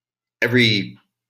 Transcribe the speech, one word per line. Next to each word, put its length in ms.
every 560